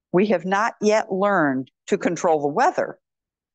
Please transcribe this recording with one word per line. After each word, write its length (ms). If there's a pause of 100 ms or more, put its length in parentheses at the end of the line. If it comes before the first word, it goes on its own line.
(120)
We 160
have 180
not 340
yet 320
learned 600 (160)
to 100
control 420
the 100
weather, 500 (560)